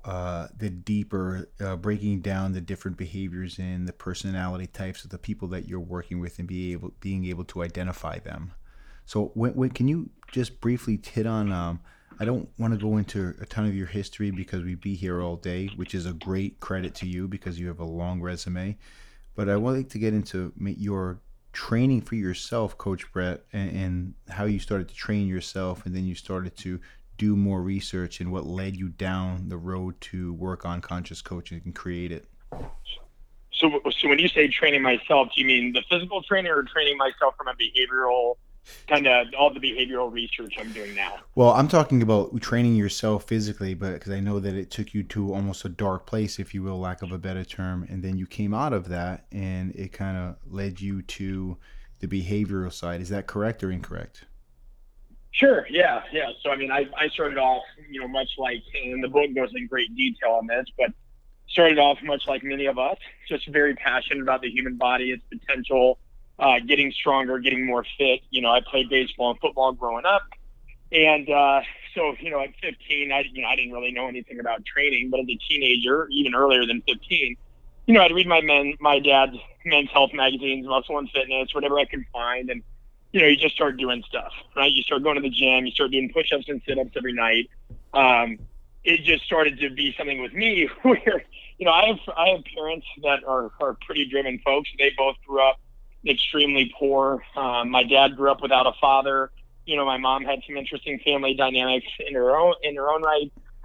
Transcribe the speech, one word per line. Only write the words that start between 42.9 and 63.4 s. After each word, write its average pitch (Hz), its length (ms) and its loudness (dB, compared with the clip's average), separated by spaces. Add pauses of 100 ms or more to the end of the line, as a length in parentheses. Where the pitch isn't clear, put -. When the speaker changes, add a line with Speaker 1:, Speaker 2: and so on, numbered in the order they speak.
Speaker 1:
physically, 104 480 -2
but 90 260 -6
'cause 98 140 -8
I 98 80 -4
know 101 180 0
that 95 160 -4
it 95 160 -8
took - 220 -8
you 104 100 -2
to 98 300 -4
almost 98 320 -4
a 95 40 -6
dark 92 360 -2
place, 107 340 -4
if 92 140 -8
you 95 100 -6
will, 95 160 -6
lack 90 220 -6
of 87 100 -8
a 95 60 -6
better 92 260 -6
term, 92 460 -6
and 92 120 -8
then 92 160 -4
you 92 80 -4
came 104 280 -4
out 135 180 0
of 95 160 -2
that, 90 460 -6
and 92 420 -4
it 95 160 -10
kinda 92 460 -6 (100)
led 98 320 -8
you 98 220 -6
to 95 560 -6 (420)
the 90 80 -6
behavioral 95 640 -2
side. 87 300 -6
Is 87 80 -8
that 98 180 -6
correct 104 380 -4
or 92 60 -2
incorrect? - 540 -10 (1080)
Speaker 2:
Sure. 254 380 6
Yeah. 147 340 2 (100)
Yeah. 143 180 -4 (100)
So, 143 100 -2
I 139 40 0
mean, 135 160 -4
I, 139 160 0 (100)
I 151 120 0
started 143 300 -2
off, 127 240 2 (260)
you 135 100 -10
know, 127 80 -8
much 131 300 -4
like, 123 240 -4 (200)
and 127 220 -6
the 127 60 -2
book 143 260 4
goes 127 200 0
in 123 120 -8
great 123 260 -2
detail 120 400 2
on 113 140 2
this, 123 200 -2 (100)
but 120 160 2 (540)
started 165 320 8
off 143 220 6
much 143 260 -4
like 135 160 -2
many 139 240 -4
of 127 100 0
us, 143 200 0 (300)
just 147 200 -6